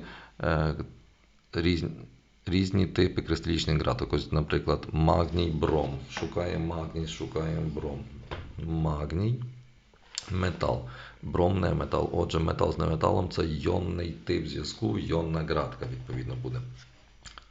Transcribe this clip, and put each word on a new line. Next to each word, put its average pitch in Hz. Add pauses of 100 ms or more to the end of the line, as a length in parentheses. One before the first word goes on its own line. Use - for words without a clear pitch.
(400)
е, 78 (800)
різні, 87 (560)
різні 92
типи 90
кристалічних 80
градок. 65
Ось, 73
наприклад, 78
магній, 82
бром. 76 (120)
Шукаємо 85
магній, 80
шукаємо 80
бром. 73 (680)
Магній, 80 (880)
метал. 87 (320)
Бром 90
не 87
метал. 76
Отже, 82
метал 82
з 80
неметалом — 87
це 85
йонний 87
тип 82
зв'язку, 78
йонна 80
градка, 76
відповідно, 64
буде. 87 (880)